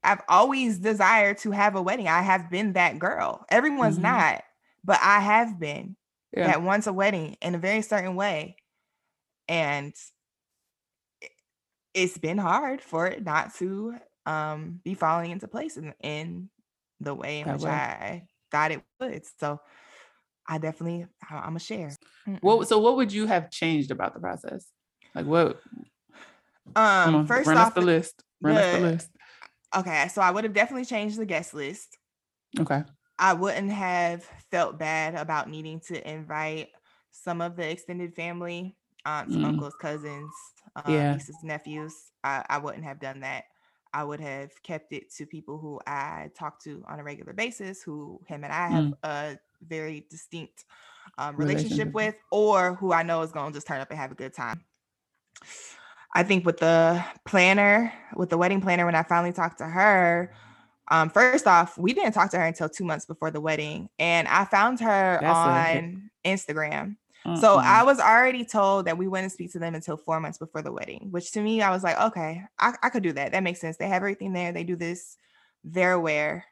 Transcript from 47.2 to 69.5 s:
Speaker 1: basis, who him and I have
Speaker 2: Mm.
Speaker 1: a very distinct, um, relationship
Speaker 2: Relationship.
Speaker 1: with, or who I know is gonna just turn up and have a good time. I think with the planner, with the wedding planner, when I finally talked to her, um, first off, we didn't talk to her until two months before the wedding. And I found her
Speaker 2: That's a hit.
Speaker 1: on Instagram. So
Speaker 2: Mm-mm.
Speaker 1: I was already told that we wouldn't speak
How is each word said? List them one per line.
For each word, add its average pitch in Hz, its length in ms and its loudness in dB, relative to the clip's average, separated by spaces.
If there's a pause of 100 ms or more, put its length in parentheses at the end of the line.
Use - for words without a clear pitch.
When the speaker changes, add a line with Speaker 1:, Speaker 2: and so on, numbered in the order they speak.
Speaker 1:
basis, 196 500 -10
who 147 440 -14
him 147 180 -14
and 143 80 -10
I 170 160 -4
have 160 160 2
Speaker 2:
Mm. 143 180 -2
Speaker 1:
a 147 360 -8 (280)
very 156 440 -10
distinct, - 540 -16 (540)
um, 143 180 -8
relationship 147 340 -2
Speaker 2:
Relationship. - 240 -2
Speaker 1:
with, 214 200 -2 (160)
or 196 460 4
who 185 160 -2
I 165 100 2
know 165 200 -2
is 160 100 -6
gonna 147 200 -8
just 147 140 -12
turn 139 140 -6
up 135 100 -12
and 156 80 -12
have 135 140 -10
a - 20 -16
good 127 200 -12
time. 123 300 -10 (1500)
I 175 100 4
think 190 200 2
with 165 140 2
the 165 440 6 (220)
planner, 202 680 6 (220)
with 175 160 -4
the 165 80 0
wedding 190 220 2
planner, 175 240 2
when 170 100 0
I 160 80 2
finally 175 300 0
talked 170 260 -4
to - 80 -8
her, 175 680 4 (540)
um, 160 200 4
first 254 380 4
off, 170 320 6
we 185 160 0
didn't 320 180 2
talk 196 200 2
to 175 60 0
her 175 60 2
until 165 240 -2
two - 160 -8
months 160 220 -4
before 160 240 -6
the 156 100 -8
wedding. 156 480 -4 (100)
And 170 300 2
I 190 160 4
found 233 360 2
her 196 420 2
Speaker 2:
That's - 20 -2 (140)
a 170 240 4 (100)
hit. 165 120 -2
Speaker 1:
on 190 260 -14 (140)
Instagram. 156 720 -4 (440)
So 208 160 10
Speaker 2:
Mm-mm. - 80 6
Speaker 1:
I 220 200 8
was 269 160 6
already 247 440 6
told 196 420 2
that 165 120 0
we 185 80 -2
wouldn't 190 240 -4
speak 180 220 -12